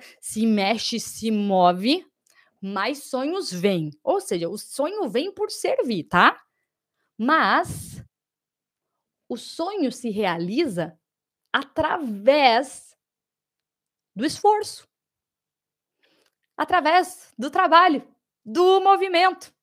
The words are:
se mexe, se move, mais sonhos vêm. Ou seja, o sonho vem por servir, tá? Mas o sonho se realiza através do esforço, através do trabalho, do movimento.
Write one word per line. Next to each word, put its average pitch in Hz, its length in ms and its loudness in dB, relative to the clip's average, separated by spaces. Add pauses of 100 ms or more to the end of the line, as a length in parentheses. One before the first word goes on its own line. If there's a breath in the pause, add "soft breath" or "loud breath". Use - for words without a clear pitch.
(200 loud breath)
se 220 260 -2
mexe, 214 520 0
se - 320 -8
move, 202 760 2 (540 soft breath)
mais 202 440 -6
sonhos 285 460 -6
vêm. 175 400 -2 (120)
Ou 381 180 0
seja, 170 280 -6
o 202 100 -10
sonho 349 500 -6
vem 320 240 -4
por 415 180 -6
servir, 277 540 -2
tá? 208 360 2 (760)
Mas 269 880 -2 (1200)
o 247 80 -8
sonho 330 540 -6
se 240 200 -8
realiza 185 880 -4 (540)
através 277 1400 0 (1160)
do 220 120 -4
esforço, 415 640 -2 (1700)
através 330 840 0
do 262 120 -6
trabalho, 339 560 4 (380)
do 359 360 4
movimento. 381 720 2 (100)